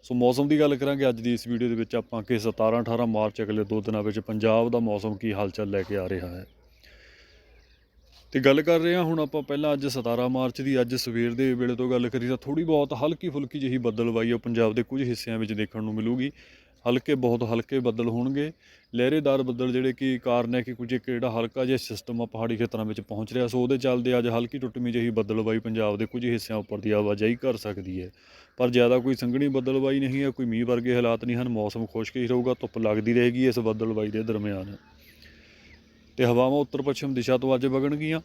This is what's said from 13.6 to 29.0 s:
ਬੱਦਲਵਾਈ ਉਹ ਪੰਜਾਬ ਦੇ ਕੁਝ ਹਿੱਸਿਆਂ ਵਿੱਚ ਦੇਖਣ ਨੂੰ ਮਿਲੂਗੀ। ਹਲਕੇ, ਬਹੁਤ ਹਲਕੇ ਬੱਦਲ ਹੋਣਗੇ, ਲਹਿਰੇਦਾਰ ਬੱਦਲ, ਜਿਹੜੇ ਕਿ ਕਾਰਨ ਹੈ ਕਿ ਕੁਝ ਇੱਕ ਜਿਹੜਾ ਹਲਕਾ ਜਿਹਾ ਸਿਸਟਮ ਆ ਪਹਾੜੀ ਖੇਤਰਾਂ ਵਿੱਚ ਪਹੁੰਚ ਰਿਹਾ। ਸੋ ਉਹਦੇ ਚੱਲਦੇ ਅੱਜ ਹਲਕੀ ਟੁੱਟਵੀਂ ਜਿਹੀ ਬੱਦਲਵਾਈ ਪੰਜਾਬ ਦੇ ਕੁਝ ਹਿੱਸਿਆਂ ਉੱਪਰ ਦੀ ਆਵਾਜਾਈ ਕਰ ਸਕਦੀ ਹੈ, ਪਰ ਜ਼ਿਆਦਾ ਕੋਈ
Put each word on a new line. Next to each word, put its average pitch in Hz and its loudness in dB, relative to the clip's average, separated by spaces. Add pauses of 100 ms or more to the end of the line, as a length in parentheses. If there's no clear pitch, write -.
ਬੱਦਲਵਾਈ 117 0
ਉਹ 117 0
ਪੰਜਾਬ 113 2
ਦੇ 120 2
ਕੁਝ 135 -4
ਹਿੱਸਿਆਂ 117 -4
ਵਿੱਚ 110 -2
ਦੇਖਣ 107 -4
ਨੂੰ 110 -4
ਮਿਲੂਗੀ। 120 -2 (540)
ਹਲਕੇ, 123 0
ਬਹੁਤ 120 2
ਹਲਕੇ 117 -2
ਬੱਦਲ 117 0
ਹੋਣਗੇ, 135 -2 (420)
ਲਹਿਰੇਦਾਰ 135 2
ਬੱਦਲ, 127 -2
ਜਿਹੜੇ 127 0
ਕਿ 131 0
ਕਾਰਨ 120 0
ਹੈ 123 0
ਕਿ 123 -8
ਕੁਝ 117 -8
ਇੱਕ 120 -2
ਜਿਹੜਾ 123 -2
ਹਲਕਾ 117 -2
ਜਿਹਾ 131 2
ਸਿਸਟਮ 117 -6
ਆ 117 -2
ਪਹਾੜੀ 113 -4
ਖੇਤਰਾਂ 113 -2
ਵਿੱਚ 110 -6
ਪਹੁੰਚ 110 -8
ਰਿਹਾ। 123 0
ਸੋ 123 0
ਉਹਦੇ 131 2
ਚੱਲਦੇ 127 2
ਅੱਜ 120 2
ਹਲਕੀ 117 -2
ਟੁੱਟਵੀਂ 123 -4
ਜਿਹੀ 120 2
ਬੱਦਲਵਾਈ 110 0
ਪੰਜਾਬ 110 0
ਦੇ 110 0
ਕੁਝ 120 -6
ਹਿੱਸਿਆਂ 117 -2
ਉੱਪਰ 104 -6
ਦੀ 104 0
ਆਵਾਜਾਈ 104 2
ਕਰ 123 -2
ਸਕਦੀ 92 -8
ਹੈ, 90 -12 (460)
ਪਰ 127 2
ਜ਼ਿਆਦਾ 123 6
ਕੋਈ 127 0